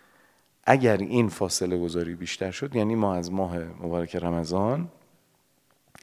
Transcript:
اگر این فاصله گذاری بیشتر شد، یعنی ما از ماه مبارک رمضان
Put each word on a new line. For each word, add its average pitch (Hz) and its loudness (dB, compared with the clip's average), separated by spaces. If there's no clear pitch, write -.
اگر 123 6
این 107 2
فاصله 90 -2
گذاری 85 -2
بیشتر 87 -6
شد، 139 -8
یعنی 110 2
ما 101 2
از 87 -4
ماه 92 -2
مبارک 85 -4
رمضان 90 -2